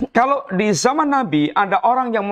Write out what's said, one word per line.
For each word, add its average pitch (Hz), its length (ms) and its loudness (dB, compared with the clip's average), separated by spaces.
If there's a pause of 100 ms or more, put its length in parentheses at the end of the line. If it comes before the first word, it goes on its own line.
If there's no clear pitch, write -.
kalau 262 480 0
di 208 160 2
zaman 285 400 0
Nabi 156 400 0
ada 196 320 0
orang 240 320 0
yang 202 140 -2